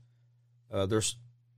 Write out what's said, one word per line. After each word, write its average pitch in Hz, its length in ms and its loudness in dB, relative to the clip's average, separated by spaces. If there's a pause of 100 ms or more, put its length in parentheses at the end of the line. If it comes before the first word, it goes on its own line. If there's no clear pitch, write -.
(720)
Uh, 98 160 0
there's, 110 280 0 (420)